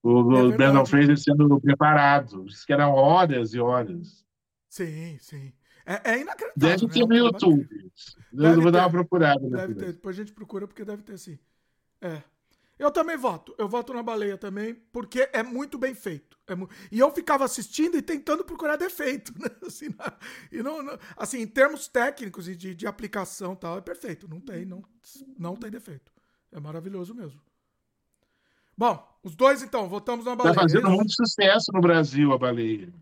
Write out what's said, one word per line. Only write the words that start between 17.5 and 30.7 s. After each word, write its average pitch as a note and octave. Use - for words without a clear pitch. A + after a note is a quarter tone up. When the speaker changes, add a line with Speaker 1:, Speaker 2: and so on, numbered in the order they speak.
Speaker 2:
e C4+
tentando D#4+
procurar D4+
defeito, D4
<laughs> F3
né? -
Assim, -
na, -
e A3+
não, D4
não... C#4
assim, A#3
em A3
termos C#4+
técnicos A#3+
e F#3
de, F#3
de E3+
aplicação G3+
e -
tal, F3
é -
perfeito. F#3
Não D#3+
tem, F#3
não, F#3
não F3
tem A3
defeito. G3+
É D#3
maravilhoso F3
mesmo. D3+
Bom, G3+
os E3+
dois, C4
então, A3
votamos A3+
na B3
Speaker 1:
Tá A#3
Speaker 2:
Baleia, A3
é G3
Speaker 1:
fazendo F3+